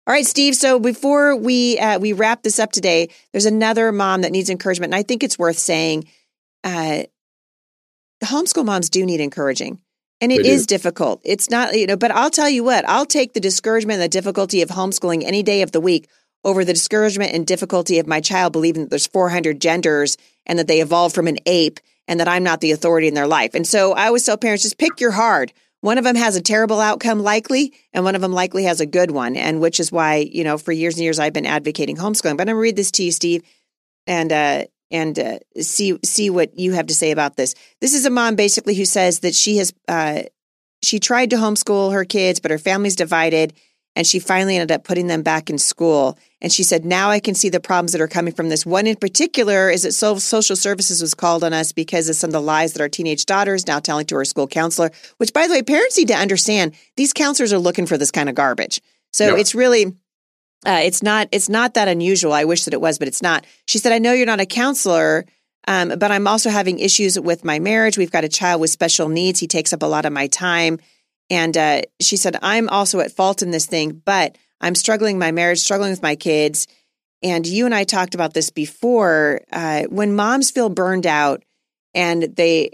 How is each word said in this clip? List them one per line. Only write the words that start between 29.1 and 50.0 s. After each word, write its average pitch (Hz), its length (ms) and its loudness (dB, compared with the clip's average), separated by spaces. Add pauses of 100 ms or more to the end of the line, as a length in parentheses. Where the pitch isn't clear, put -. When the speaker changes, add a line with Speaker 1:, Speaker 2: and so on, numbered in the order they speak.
Speaker 1:
And 156 240 -2
which 165 200 0
is 165 120 -4
why, 156 260 2
you 151 260 -2
know, 151 160 -2
for 156 120 -6
years 165 240 -2
and 165 80 -4
years, 165 140 0
I've 151 160 0
been 151 140 -4
advocating 151 500 -4
homeschooling. 175 400 -2
But 165 40 -4
I'm 208 120 -2
gonna 220 40 -2
read 220 180 0
this 196 160 -2
to - 120 -2
you, 175 80 -2
Steve, 170 300 -2 (640)
and, 165 260 -2
uh, 147 340 0 (260)
and, 160 260 -4
uh, 117 220 -4 (200)
see, 190 440 -2
see 208 260 0
what 175 300 0
you 185 140 0
have 165 140 -2
to 160 60 -4
say 160 180 0
about 147 240 0
this. 127 200 -2 (240)
This 262 140 0
is 277 120 0
a 277 40 2
mom 233 260 2
basically 208 400 2
who 190 100 0
says 185 340 2
that 175 140 -2
she 208 240 2
has, 190 160 0 (140)
uh, 156 360 -2 (600)
she - 160 0
tried 247 300 2
to 240 80 2
homeschool 208 560 0
her 196 100 0
kids, 185 360 0
but 151 120 -4
her 156 80 -2
family's 196 360 0
divided, 160 580 0 (420)
and 170 100 0
she 185 140 2
finally 190 360 0
ended 165 180 0
up 156 100 -2
putting 180 240 -2
them 165 140 -2
back 156 280 -2
in 151 80 -4
school. 143 600 2 (240)
And 170 100 -2
she - 120 2
said, 165 220 0
"Now 185 240 2
I 208 100 2
can 202 160 -4
see 196 140 0
the 175 100 0
problems 175 320 0
that 170 100 -2
are 156 60 2
coming 170 260 -4
from 165 160 -4
this. 156 160 -2
One 190 220 0
in 220 80 0
particular 202 760 2
is 170 140 0
that 180 100 -2
so-, 214 240 0